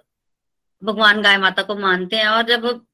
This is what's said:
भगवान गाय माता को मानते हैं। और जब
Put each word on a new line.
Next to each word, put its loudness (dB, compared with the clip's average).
भगवान 2
गाय 4
माता 0
को -8
मानते -2
हैं। 0
और 2
जब -4